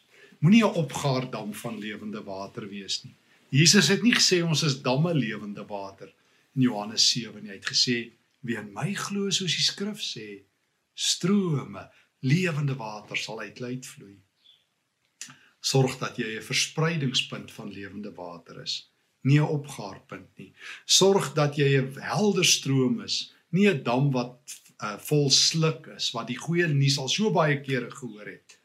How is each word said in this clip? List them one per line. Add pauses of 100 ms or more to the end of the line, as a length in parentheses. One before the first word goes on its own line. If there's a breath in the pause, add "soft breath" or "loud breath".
(400 loud breath)
Moenie
'n
opgaardam
van
lewende
water
wees
nie. (360 soft breath)
Jesus
het
nie
gesê
ons
is
damme
lewende
water (480 soft breath)
in
Johannes
sewe
nie.
Hy
het
gesê, (300)
"Wie
in
my
glo,
soos
die
skrif
sê, (520)
strome (300 soft breath)
lewende
water
sal
uit
hulle
uitvloei." (1400 loud breath)
Sorg
dat
jy
'n
verspreidingspunt
van
lewende
water
is, (320)
nie
'n
opgaarpunt
nie. (320 loud breath)
Sorg
dat
jy
'n
helder
stroom
is, (180 soft breath)
nie
'n
dam
wat, (440)
uh,
vol
sluk (100)
is,
wat
die
goeie
nuus
al
so
baie
kere
gehoor
het,